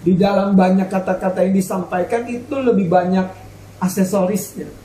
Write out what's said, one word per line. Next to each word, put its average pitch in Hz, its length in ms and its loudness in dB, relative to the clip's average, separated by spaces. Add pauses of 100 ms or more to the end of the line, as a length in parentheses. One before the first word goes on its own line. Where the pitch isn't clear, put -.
Di 180 160 2
dalam 196 400 2
banyak 185 320 4
kata-kata 185 560 -2
yang 190 80 0
disampaikan 190 720 -2
itu 240 320 -8
lebih 202 320 2
banyak 180 400 2 (520)
aksesorisnya. 185 880 -2 (160)